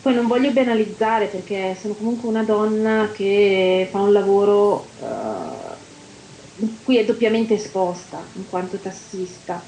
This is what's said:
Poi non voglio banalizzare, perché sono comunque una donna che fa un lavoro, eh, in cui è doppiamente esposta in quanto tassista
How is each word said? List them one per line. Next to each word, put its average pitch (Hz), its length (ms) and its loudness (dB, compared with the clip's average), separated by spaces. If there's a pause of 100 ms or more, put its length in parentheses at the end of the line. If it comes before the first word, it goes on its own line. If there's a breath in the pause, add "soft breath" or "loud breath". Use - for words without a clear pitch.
Poi 262 120 2
non 240 140 0
voglio 254 240 2
banalizzare, 226 720 0
perché 190 540 -6
sono 208 160 -6
comunque 233 340 -4
una 220 140 0
donna 214 680 0
che 190 760 2
fa 202 120 -4
un 202 120 6
lavoro, 202 720 4 (160)
eh, 127 40 -10 (1500)
in 220 120 -4 (140)
cui 254 140 2
è 208 80 4
doppiamente 220 500 2
esposta 180 640 -4 (140)
in 185 140 -12
quanto 185 300 -6
tassista 180 920 -10